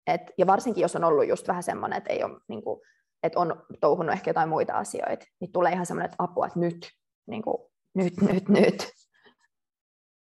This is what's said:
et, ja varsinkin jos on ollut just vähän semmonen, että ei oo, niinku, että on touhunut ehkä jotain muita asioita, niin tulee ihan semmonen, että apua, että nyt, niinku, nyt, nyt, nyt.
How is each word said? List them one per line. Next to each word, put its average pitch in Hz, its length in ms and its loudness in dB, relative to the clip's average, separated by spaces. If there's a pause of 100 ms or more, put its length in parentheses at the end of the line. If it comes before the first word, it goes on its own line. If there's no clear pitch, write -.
et, 165 140 0 (160)
ja 180 100 4
varsinkin 202 340 2
jos 147 140 0
on 156 80 0
ollut 147 240 4
just 196 200 -2
vähän 180 160 -2
semmonen, - 340 -4
että 202 160 -2
ei - 100 0
oo, - 240 -8
niinku, - 340 -8 (440)
että 165 140 0
on 170 260 -2 (160)
touhunut 165 320 2
ehkä 190 160 -4
jotain 160 200 0
muita - 240 0
asioita, - 520 -4 (140)
niin 175 120 -10
tulee 175 200 2
ihan 180 140 -2
semmonen, 170 200 -6
että - 180 -6
apua, - 240 -2
että - 120 -4
nyt, 170 300 -2 (380)
niinku, - 440 -6 (220)
nyt, 180 280 0
nyt, 190 280 2
nyt. - 420 4 (1300)